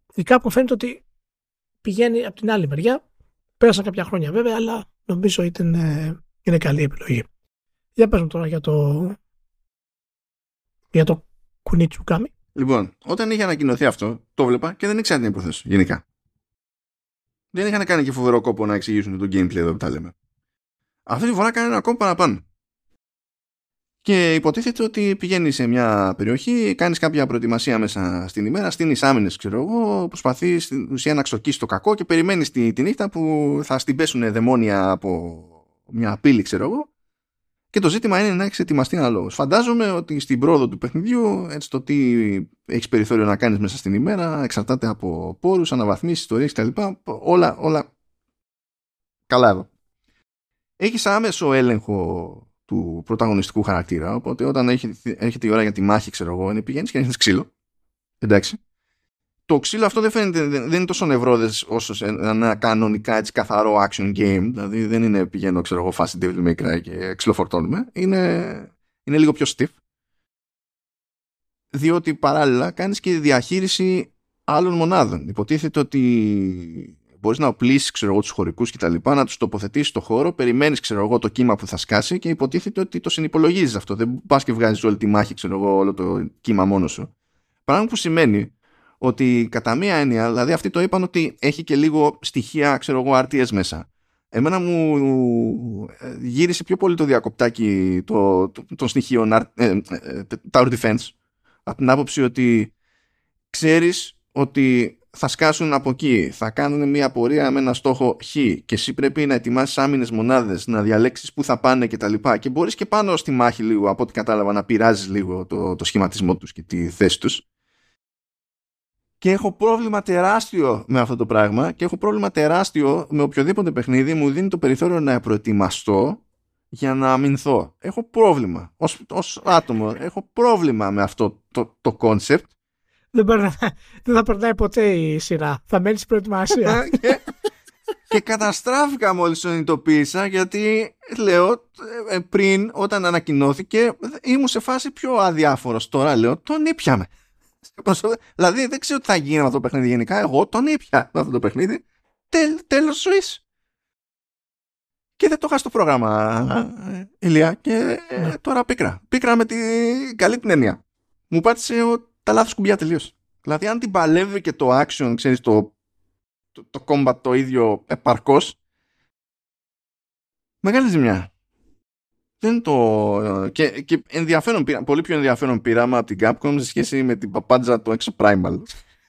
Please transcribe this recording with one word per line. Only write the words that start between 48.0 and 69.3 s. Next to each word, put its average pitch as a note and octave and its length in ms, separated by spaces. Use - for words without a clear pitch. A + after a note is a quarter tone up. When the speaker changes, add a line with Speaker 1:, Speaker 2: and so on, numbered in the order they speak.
Speaker 2:
καλά B2 240
εδώ. F#2+ 200
Έχεις A3 300
άμεσο G3+ 480
έλεγχο G2 920
του E2+ 400
πρωταγωνιστικού A2 580
χαρακτήρα, F2 520
οπότε B2+ 300
όταν C3+ 240
έχει, B2 340
έρχεται A#2 440
η - 20
ώρα A2 120
για G#2+ 100
τη G#2 100
μάχη, G#2 300
ξέρω F2 200
εγώ, F#2 200
είναι G#2+ 100
πηγαίνεις C3+ 300
και C#3 60
ρίχνεις B2+ 200
ξύλο. - 340
Εντάξει. G#2 400
Το D3 140
ξύλο G#3+ 260
αυτό G3+ 160
δεν G#3+ 100
φαίνεται, F#3 360
δεν, C#3 220
δεν E3 80
είναι F3+ 80
τόσο F#3 200
νευρώδες A#2+ 580
όσο A2+ 300
σε G2+ 120
ένα A2 500
κανονικά, A2 600
έτσι, G#2+ 160
καθαρό G#2+ 440
action G2+ 400
game. G2+ 360
Δηλαδή A2 340
δεν A2+ 180
είναι G2+ 220
πηγαίνω, F#2 360
ξέρω F2 200
εγώ, F2+ 100
φάση F2 300
Devil F2+ 260
May E2 80
Cry E2+ 260
και F2+ 340
ξυλοφορτώνουμε. G2+ 800
Είναι, F3+ 800
είναι D3 140
λίγο D3+ 160